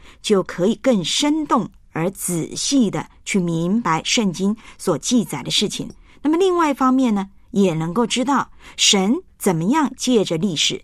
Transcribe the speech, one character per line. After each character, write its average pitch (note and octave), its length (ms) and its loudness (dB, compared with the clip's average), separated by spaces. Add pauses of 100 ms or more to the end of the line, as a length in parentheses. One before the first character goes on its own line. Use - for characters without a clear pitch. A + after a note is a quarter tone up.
(200)
就 G3 220 2
可 - 240 -2
以 A3+ 80 2
更 A3 300 0
生 D4+ 420 0
动 C4 240 0 (220)
而 E3 180 -2
仔 F3 460 -6
细 B3 340 0
地 - 160 -8 (180)
去 - 140 -2
明 F3 420 0
白 D#3+ 240 -2
圣 G3+ 280 0
经 F#3+ 220 -2 (220)
所 E3 220 -2
记 A#3 260 0
载 C#3+ 180 -10
的 - 80 -10
事 - 180 0
情。 - 200 -8 (320)
那 C#4 80 -2
么 D#4 80 2
另 F4+ 200 2
外 D#4+ 140 2
一 C4+ 40 0
方 C4 180 2
面 B3+ 220 2
呢， G3 140 -4 (240)
也 F#3 220 2
能 D#3+ 200 -4
够 A#3+ 100 2
知 A#3+ 200 -2
道 C4 260 0 (260)
神 G3+ 380 2 (240)
怎 F#3+ 160 2
么 D#3+ 100 -2
样 C4+ 320 2
借 A#3 280 2
着 E3 120 -2
历 E3 200 -2
史 - 280 -2